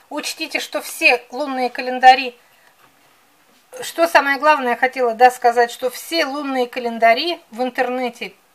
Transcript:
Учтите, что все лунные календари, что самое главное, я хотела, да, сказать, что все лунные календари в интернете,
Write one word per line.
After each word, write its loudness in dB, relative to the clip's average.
Учтите, -8
что -8
все 0
лунные -4
календари, 2
что -2
самое 2
главное, 2
я 0
хотела, 0
да, 6
сказать, 2
что -8
все -4
лунные -4
календари 0
в -8
интернете, -6